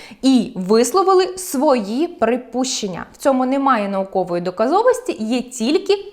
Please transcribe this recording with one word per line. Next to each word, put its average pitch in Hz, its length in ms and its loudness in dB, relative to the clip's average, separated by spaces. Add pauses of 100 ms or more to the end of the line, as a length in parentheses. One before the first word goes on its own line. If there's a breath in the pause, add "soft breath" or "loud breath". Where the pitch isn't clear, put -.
(220 loud breath)
і 254 320 2
висловили 349 840 2
свої 254 680 0
припущення. 240 1040 -4
В - 40 -20
цьому 262 300 2
немає 262 420 0
наукової 190 540 -2
доказовості, 339 760 0
є 226 240 -2
тільки 381 720 -2